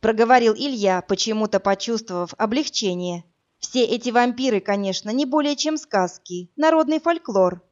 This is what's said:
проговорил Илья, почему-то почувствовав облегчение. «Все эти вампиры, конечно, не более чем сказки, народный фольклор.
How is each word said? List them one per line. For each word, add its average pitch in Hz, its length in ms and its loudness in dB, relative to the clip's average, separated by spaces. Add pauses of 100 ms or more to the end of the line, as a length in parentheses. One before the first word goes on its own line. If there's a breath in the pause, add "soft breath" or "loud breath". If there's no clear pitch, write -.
проговорил 226 520 4
Илья, 202 460 0
почему-то 214 600 0
почувствовав 196 760 -2
облегчение. 185 880 -2 (340)
«Все - 260 0
эти 240 260 -2
вампиры, 240 500 2
конечно, 202 500 -4
не 262 140 0
более 294 320 0
чем 302 220 -4
сказки, 180 800 -4
народный 311 440 2
фольклор. 233 720 0